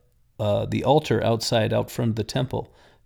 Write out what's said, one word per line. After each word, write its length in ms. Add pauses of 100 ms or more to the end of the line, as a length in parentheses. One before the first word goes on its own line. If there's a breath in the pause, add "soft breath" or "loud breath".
(400)
uh, 260
the 180
altar 400
outside 500
out 180
from 220
the 100
temple, 500 (320 soft breath)